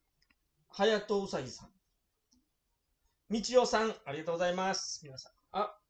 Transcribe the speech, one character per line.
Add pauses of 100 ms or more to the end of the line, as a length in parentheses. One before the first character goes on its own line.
(680)
ハ
ヤ
ト
ウ
サ
ギ
さ
ん。 (1600)
み
ち
お
さ
ん、 (100)
あ
り
が
と
う
ご
ざ
い
ま
す。
皆
さ
ん。 (200)
あ、 (120)